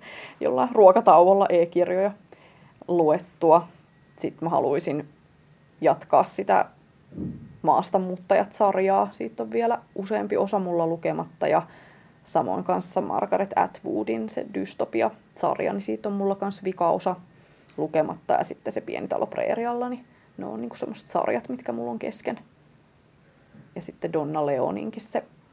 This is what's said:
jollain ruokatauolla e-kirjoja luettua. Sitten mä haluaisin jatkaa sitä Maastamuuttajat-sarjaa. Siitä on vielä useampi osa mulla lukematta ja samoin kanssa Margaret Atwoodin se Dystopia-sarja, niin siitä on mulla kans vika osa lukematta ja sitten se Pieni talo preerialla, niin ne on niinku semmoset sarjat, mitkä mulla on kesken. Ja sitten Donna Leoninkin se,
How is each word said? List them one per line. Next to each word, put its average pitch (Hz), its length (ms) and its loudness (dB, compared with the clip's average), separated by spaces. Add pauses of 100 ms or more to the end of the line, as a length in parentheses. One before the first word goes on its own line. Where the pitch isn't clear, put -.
(400)
jollain 254 320 0
ruokatauolla 190 760 8
e-kirjoja 175 640 2 (760)
luettua. 165 800 4 (480)
Sitten - 300 -8
mä 170 40 -2
haluaisin 147 580 -2 (720)
jatkaa 147 440 2
sitä 190 420 0 (960)
Maastamuuttajat-sarjaa. 190 1500 2
Siitä 226 300 -10
on 220 80 -8
vielä 233 280 0 (160)
useampi 202 420 -4
osa 202 220 0
mulla 175 280 0
lukematta 160 640 -4
ja 160 140 4 (640)
samoin 131 400 -2
kanssa 185 360 -2
Margaret 196 560 -2
Atwoodin 220 720 -4
se - 260 -8
Dystopia-sarja, - 1160 -4
niin 202 80 -6
siitä 214 280 -6
on 202 60 -4
mulla 196 200 -2
kans 196 300 -8
vika 180 260 0
osa 180 260 -2 (600)
lukematta 156 580 -2
ja - 100 2
sitten - 280 -12
se - 80 -6
Pieni - 280 -8
talo - 180 -2
preerialla, 240 600 -4
niin 247 160 -10 (320)
ne - 100 -10
on 220 140 -10
niinku 240 160 -12
semmoset - 320 -12
sarjat, - 400 -2
mitkä 254 240 -8
mulla 233 180 -6
on - 80 -8
kesken. - 400 -8 (1400)
Ja 180 80 -12
sitten - 300 -10
Donna 151 340 -2
Leoninkin 185 560 -2
se, - 220 -6 (280)